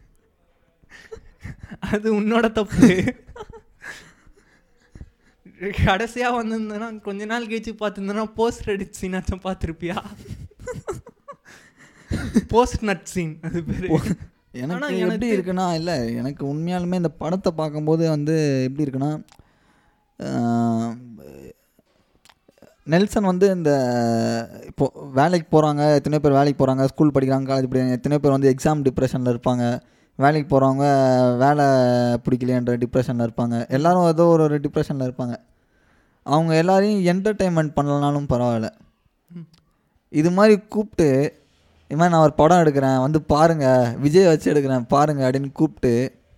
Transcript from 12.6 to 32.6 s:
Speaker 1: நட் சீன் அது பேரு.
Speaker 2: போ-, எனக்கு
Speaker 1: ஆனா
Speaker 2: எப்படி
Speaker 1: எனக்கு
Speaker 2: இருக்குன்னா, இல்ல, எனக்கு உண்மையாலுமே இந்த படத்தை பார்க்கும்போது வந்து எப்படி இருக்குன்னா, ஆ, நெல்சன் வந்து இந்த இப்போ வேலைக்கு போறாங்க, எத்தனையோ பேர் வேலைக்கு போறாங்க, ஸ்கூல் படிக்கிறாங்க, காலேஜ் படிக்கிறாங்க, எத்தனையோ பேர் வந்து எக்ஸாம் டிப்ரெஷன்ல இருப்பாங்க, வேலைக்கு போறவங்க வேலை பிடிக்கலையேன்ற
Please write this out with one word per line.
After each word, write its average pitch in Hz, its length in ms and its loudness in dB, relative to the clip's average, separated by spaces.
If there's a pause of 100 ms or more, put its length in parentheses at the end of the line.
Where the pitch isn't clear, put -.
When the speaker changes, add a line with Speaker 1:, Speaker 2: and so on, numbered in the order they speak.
Speaker 1:
நட் 196 200 -4
சீன் 160 380 -8
அது 170 200 -6
பேரு. 180 260 -8
Speaker 2:
போ-, - 280 0 (360)
எனக்கு 131 220 -8
Speaker 1:
ஆனா 294 120 -6
Speaker 2:
எப்படி 185 420 -2
Speaker 1:
எனக்கு - 80 -
Speaker 2:
இருக்குன்னா, 180 380 -2
இல்ல, 160 360 -4
எனக்கு 139 440 -6
உண்மையாலுமே 175 400 -4
இந்த 175 140 -2
படத்தை 175 440 -4
பார்க்கும்போது 156 560 -2
வந்து 147 540 0
எப்படி 139 280 -4
இருக்குன்னா, 139 320 -6 (1000)
ஆ, 117 760 -2 (1900)
நெல்சன் 196 400 0
வந்து 185 260 2
இந்த 170 220 0 (960)
இப்போ - 260 -4 (200)
வேலைக்கு 160 380 2
போறாங்க, 151 440 4
எத்தனையோ 147 280 0
பேர் 143 160 4
வேலைக்கு 143 280 2
போறாங்க, 131 180 0
ஸ்கூல் 147 260 2
படிக்கிறாங்க, 135 360 0
காலேஜ் 131 240 -2
படிக்கிறாங்க, 127 200 0
எத்தனையோ 143 320 -2
பேர் 143 80 2
வந்து 135 200 4
எக்ஸாம் 147 320 0
டிப்ரெஷன்ல 127 520 0
இருப்பாங்க, 123 460 -2 (360)
வேலைக்கு 147 320 2
போறவங்க 135 360 2 (540)
வேலை 143 260 2 (500)
பிடிக்கலையேன்ற 123 640 -2